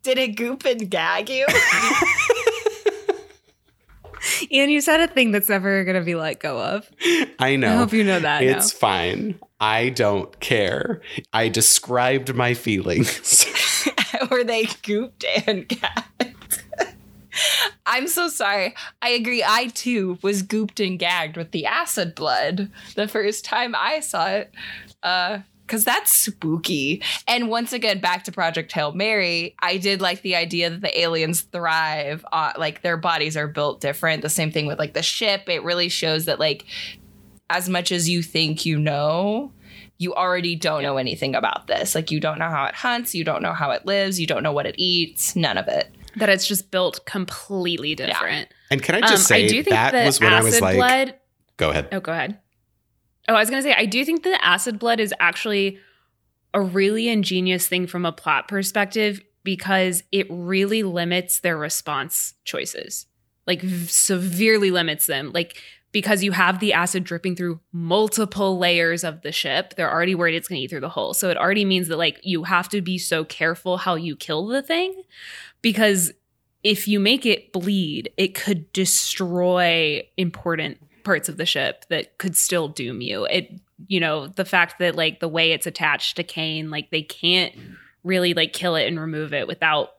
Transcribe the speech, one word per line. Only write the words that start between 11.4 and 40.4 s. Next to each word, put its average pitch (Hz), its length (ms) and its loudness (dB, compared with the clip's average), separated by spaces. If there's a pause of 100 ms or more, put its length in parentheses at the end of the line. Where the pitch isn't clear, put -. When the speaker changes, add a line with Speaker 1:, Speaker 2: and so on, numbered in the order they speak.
Speaker 3:
described 123 840 2
my 120 200 2
feelings. - 920 2
<laughs> - 420 0 (220)
Speaker 1:
<laughs> 254 200 -2
Were 247 140 4
they 226 200 2
gooped 220 600 -4 (220)
and 196 220 -2
gagged? - 920 -4 (120)
<laughs> - 220 -4 (920)
I'm 254 220 0
so 349 200 0
sorry. 202 460 0 (280)
I 240 80 0
agree. 240 360 0
I, 233 220 4
too, 196 540 -2
was 196 200 0
gooped 214 420 -2
and 185 140 -2
gagged 170 380 0
with 165 160 -8
the 160 140 -2
acid 226 480 -2
blood 156 560 0 (240)
the 208 120 -2
first 208 380 -2
time 240 320 -2
I 294 240 0
saw 180 280 -2
it. 202 240 -4 (500)
Uh, 180 380 0 (260)
'cause 220 180 -2
that's 330 280 2
spooky. 160 920 -2 (260)
And 240 200 0
once 233 260 -2
again, 214 260 0
back 180 240 0
to 190 80 -10
Project 165 400 -2
Hail 151 200 -2
Mary, 180 680 0
I 180 160 0
did 190 240 0
like 185 220 -2
the 185 140 -2
idea 170 340 0
that 170 100 -10
the - 200 -2
aliens 165 420 0
thrive, 160 880 -4
uh, 156 240 0
like, 156 260 -4
their 170 140 0
bodies 156 400 -2
are 151 120 -4
built 147 320 -4
different. 156 420 -2
The 151 80 -4
same 156 200 0
thing 151 160 -2
with, 147 120 -4
like, 151 160 -4
the 160 80 -2
ship. 196 460 -2
It 170 140 -2
really 175 280 0
shows 160 340 -2
that, 151 160 -2
like, 147 240 -2 (840)
as 180 180 -2
much 180 240 0
as 170 160 0
you 175 140 0
think 160 420 0
you 156 140 0
know, 160 760 0 (460)
you 180 160 -6
already 175 420 0